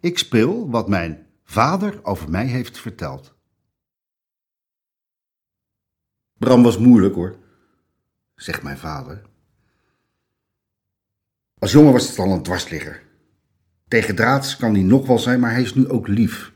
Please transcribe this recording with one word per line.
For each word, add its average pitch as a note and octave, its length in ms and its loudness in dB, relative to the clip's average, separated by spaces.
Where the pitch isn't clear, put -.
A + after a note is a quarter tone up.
Ik F3 180 -4
speel D#3 520 -2
wat A2+ 180 -4
mijn E2+ 380 -4
vader F3+ 600 -2
over E2 260 -6
mij F#2+ 160 -4
heeft B2 320 -8
verteld. - 560 -14
"Bram B2 240 4
was A2+ 160 4
moeilijk, A2 360 6
hoor," F2+ 240 -8
zegt - 280 -12
mijn C#2 160 -12
vader. D2 440 -14
"Als G2+ 140 -6
jongen D3 200 8
was B2 160 2
het - 100 -12
al F#2+ 140 0
een E2+ 100 -4
dwarsligger. E2 600 -10
Tegendraads A2+ 680 0
kan A2 180 -2
hij G2 80 2
nog B2 240 2
wel B2 120 2
zijn, B2 220 0
maar A#2+ 120 -2
hij B2+ 100 0
is G2+ 120 -6
nu C3 140 2
ook B2+ 200 -4
lief. - 480 -2